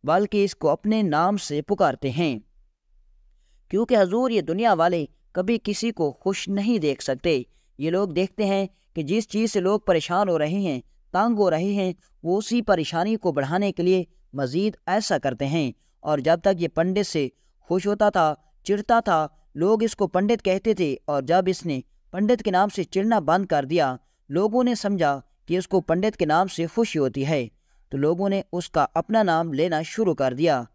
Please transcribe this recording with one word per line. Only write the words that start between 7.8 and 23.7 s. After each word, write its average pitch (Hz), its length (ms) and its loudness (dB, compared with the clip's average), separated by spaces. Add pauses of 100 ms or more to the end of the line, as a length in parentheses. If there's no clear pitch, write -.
लोग 185 240 -2
देखते 185 320 -2
हैं 196 240 0 (260)
कि 165 80 -4
जिस 202 260 -2
चीज़ 214 220 -2
से 208 80 0
लोग 196 280 0
परेशान 185 420 0
हो 165 80 0
रहे 160 260 -2
हैं, 135 180 -4 (320)
तंग 214 240 0
हो 202 120 4
रहे 170 240 0
हैं, 185 220 -2 (300)
वो 175 120 0
उसी 226 240 -2
परेशानी 180 540 0
को 185 160 -2
बढ़ाने 160 400 -2
के 175 120 -4
लिए 180 240 2 (280)
मज़ीद 143 420 -2 (100)
ऐसा 190 300 0
करते 135 280 -4
हैं। 139 280 -2 (300)
और 151 160 -2
जब 160 200 2
तक 196 180 2
ये 165 100 -2
पंडित 185 380 -2
से 143 260 -4 (360)
खुश 180 200 -2
होता 208 220 2
था, 160 440 0 (120)
चिढ़ता 226 360 2
था, 160 560 -2
लोग 208 260 2
इसको 208 240 -2
पंडित 208 340 0
कहते 196 340 0
थे, 156 200 0 (120)
और 143 140 -2
जब 175 260 2
इसने 160 360 -4 (300)
पंडित 208 280 0
के 208 100 -2
नाम 190 180 4
से 190 140 -6
चिढ़ना 214 360 0
बंद 170 280 0
कर 147 180 0
दिया, 135 340 0 (320)